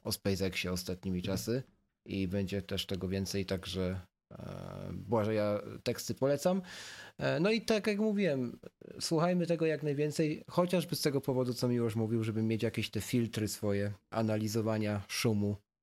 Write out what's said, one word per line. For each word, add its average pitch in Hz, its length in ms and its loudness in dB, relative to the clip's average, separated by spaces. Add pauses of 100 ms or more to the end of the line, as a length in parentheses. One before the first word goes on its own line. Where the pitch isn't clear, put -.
o 113 80 -2
SpaceXie 92 600 0
ostatnimi 90 500 -2
czasy 113 400 -2 (440)
i 95 220 -2
będzie 98 340 -2
też 95 240 -4
tego 92 220 -2
więcej, 95 380 -2
także, 92 540 -2 (320)
e, 92 600 -10
Błażeja 104 680 2 (220)
teksty - 320 -4
polecam. 160 480 2 (560)
E, 139 220 2
no 196 100 4
i 226 120 2
tak 214 240 2
jak 208 120 2
mówiłem, 196 600 0 (420)
słuchajmy 170 460 2
tego 165 200 2
jak 151 160 0
najwięcej, 151 680 0
chociażby 180 460 2
z - 40 -4
tego 139 200 2
powodu, 127 340 0
co 123 140 0
Miłosz 117 280 2
mówił, 113 280 2
żeby 110 180 0
mieć 113 200 2
jakieś 110 280 -2
te 104 100 -2
filtry 110 480 0
swoje 101 440 0 (180)
analizowania 107 1000 0
szumu 104 480 2 (260)